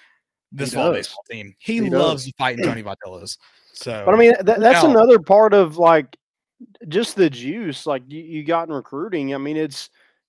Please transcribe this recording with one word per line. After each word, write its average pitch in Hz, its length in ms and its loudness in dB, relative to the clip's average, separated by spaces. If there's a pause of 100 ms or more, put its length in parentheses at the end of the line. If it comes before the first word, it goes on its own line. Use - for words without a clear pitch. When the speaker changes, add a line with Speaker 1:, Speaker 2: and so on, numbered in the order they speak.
(520)
Speaker 1:
the 139 140 -8
Speaker 2:
He 123 60 -10
Speaker 1:
small 139 200 -2
Speaker 2:
does. - 160 -6
Speaker 1:
baseball - 220 -20
team. 107 300 -16
He - 160 -8
Speaker 2:
He 220 160 -4
Speaker 1:
loves 143 340 0
Speaker 2:
does. 131 140 -14
Speaker 1:
fighting 123 260 -4
Tony 113 160 -6
Vitello's. 95 560 -14 (360)
So, 113 320 -12
Speaker 2:
But 190 100 4
I - 20 4
mean, 233 240 8
that, 214 180 0
that's 247 240 6
Speaker 1:
yeah. 320 60 6
Speaker 2:
another 233 300 6
part 202 340 4
of, 170 240 2
like, 165 400 2 (680)
just 180 280 -4
the 175 140 2
juice, 143 560 -10
like, 139 220 -6
you, 151 160 -16
you 156 200 -14
got 165 240 -4
in 160 60 -10
recruiting. 143 640 -8
I - 20 -10
mean, 143 200 -8
it's, 151 340 -10 (380)